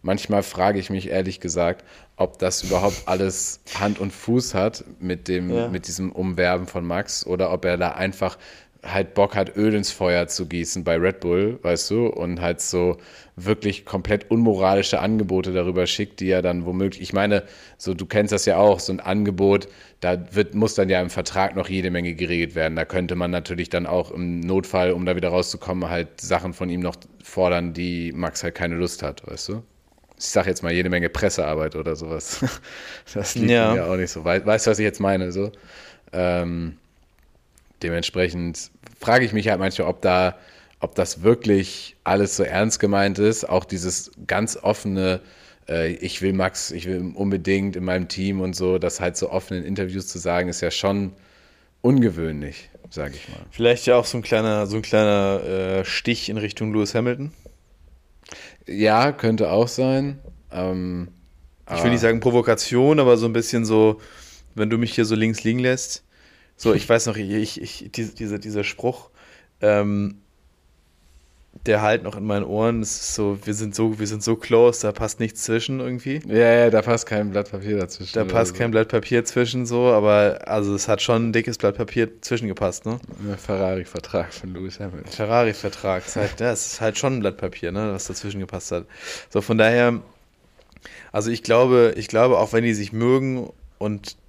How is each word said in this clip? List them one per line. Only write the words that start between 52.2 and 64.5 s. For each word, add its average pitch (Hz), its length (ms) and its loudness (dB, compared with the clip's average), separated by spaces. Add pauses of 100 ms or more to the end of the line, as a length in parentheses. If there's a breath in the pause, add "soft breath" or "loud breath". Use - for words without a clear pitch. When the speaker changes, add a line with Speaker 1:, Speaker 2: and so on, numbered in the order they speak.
Speaker 1:
sag 71 260 -8
ich - 120 -18
mal. - 220 -16
Speaker 2:
Vielleicht 117 360 2
ja 123 100 6
auch 120 80 4
so - 140 -4
ein 113 40 -6
kleiner, 110 440 0
so 104 100 -4
ein 110 60 -2
kleiner, 101 600 4 (380)
äh, 95 40 -4
Stich - 440 -4
in 107 80 -4
Richtung 107 360 -4
Lewis 104 220 0
Hamilton? 123 380 -2 (1300 loud breath)
Speaker 1:
Ja, 107 460 4
könnte 110 380 2
auch 113 180 4
sein. 135 500 0 (320)
Ähm, 90 580 -4 (600)
Speaker 2:
Ich 85 160 -2
will 120 60 6
nicht 120 100 2
Speaker 1:
aber - 0 -
Speaker 2:
sagen 113 200 4
Provokation, 123 800 4
aber 123 180 8
so 113 100 0
ein 113 60 0
bisschen 117 320 0
so, 110 360 4 (540 loud breath)